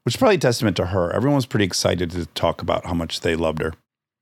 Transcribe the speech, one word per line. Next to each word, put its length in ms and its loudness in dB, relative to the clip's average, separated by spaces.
which 120 -2
is 20 -6
probably 180 4
a 40 2
testament 380 2
to 100 0
her, 260 0
everyone 220 2
was 100 2
pretty 200 0
excited 460 0
to 140 -4
talk 380 -2
about 240 -2
how 80 -2
much 260 -4
they 140 0
loved 260 -2
her. 120 -4